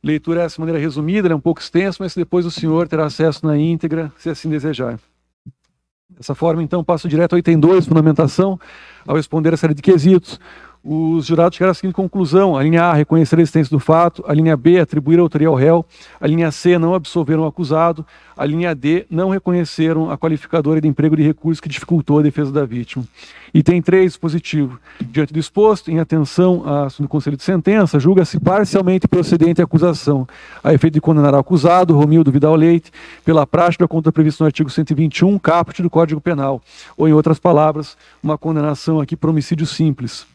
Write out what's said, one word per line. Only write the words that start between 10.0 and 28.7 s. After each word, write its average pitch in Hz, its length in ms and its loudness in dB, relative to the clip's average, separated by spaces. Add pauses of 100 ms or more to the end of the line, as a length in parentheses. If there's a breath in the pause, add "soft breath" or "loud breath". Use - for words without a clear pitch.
os 160 420 -2
jurados 165 320 0
chegaram 185 140 0
à - 20 -2
seguinte 185 220 -6
conclusão. 185 600 0
A 135 80 0
linha 170 200 2
A, 175 100 2
reconhecer 156 440 2
a 170 40 4
existência 151 300 0
do 151 80 0
fato. 165 480 0
A 151 60 -2
linha 160 220 2
B, 165 240 4
atribuir 151 400 0
a - 40 4
autoria 156 240 0
ao 147 80 2
réu. 165 300 2 (340 loud breath)
A 165 80 -4
linha 160 240 0
C, 175 260 0
não 165 160 0
absolver 160 440 -2
o 160 80 0
acusado. 160 600 -2 (320 soft breath)
A 135 80 -6
linha 165 280 -2
D, 147 360 -2
não 180 200 -2
reconheceram 165 800 -2
a 139 60 -8
qualificadora 156 640 -2
de 156 60 0
emprego 151 280 0
de 151 80 2
recurso 156 380 -2
que 165 80 -10
dificultou 147 500 0
a - 20 4
defesa 147 300 -2
da 143 140 -2
vítima. 120 380 -10 (500 loud breath)
Item 180 280 2
três, 185 360 2
positivo. 151 640 -6 (200 loud breath)
Diante 143 340 -4
do 160 60 -4
exposto, 202 500 0
em 165 100 0
atenção 165 680 0
à 143 200 -2
ação 143 160 -8
do 139 60 -6
Conselho 147 280 -4
de - 60 -16
Sentença, 185 560 2
julga-se 170 400 2
parcialmente 185 680 0